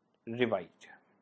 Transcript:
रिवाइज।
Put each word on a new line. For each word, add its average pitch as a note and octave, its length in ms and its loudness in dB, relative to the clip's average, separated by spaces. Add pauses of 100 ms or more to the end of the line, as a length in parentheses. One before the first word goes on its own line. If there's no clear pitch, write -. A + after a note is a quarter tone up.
(280)
रिवाइज। A2+ 600 -2 (340)